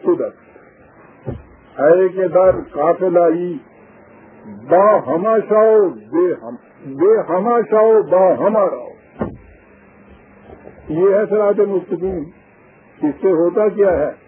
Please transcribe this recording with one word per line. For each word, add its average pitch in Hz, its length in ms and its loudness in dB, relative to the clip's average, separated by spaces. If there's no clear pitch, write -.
خودت، 139 300 -2
اے 175 280 4
کہ 185 200 -4
در 180 240 2
قافلہ 170 480 0
ای 170 340 0
با 196 280 4
ہمہ 170 220 -2
شو 214 400 4
بے 156 560 -4
ہم-، 120 400 -18
بے 170 480 0
ہمہ 220 220 0
شو 220 320 4
با 175 460 2
ہمارا۔ 202 420 -2
یہ 185 280 0
ہے 214 140 0
صراط 208 300 0
مستقیم۔ 185 640 -4
اس 294 200 -2
سے 190 100 2
ہوتا 175 360 0
کیا 196 320 0
ہے؟ 139 120 -2